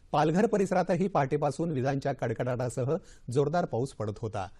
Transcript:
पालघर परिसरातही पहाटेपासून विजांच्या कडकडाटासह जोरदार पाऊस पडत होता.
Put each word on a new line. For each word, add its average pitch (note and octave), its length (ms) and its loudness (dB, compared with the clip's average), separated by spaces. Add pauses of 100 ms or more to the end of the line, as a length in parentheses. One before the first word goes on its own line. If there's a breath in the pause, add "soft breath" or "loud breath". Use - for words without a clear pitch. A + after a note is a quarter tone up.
(120)
पालघर D#3 340 4
परिसरातही F#3 600 2
पहाटेपासून D3+ 640 0
विजांच्या C#3 420 0
कडकडाटासह B2+ 840 -2 (360 loud breath)
जोरदार D3 340 2
पाऊस C3 280 -4
पडत G#2+ 240 -6
होता. G#2 300 -6 (120 soft breath)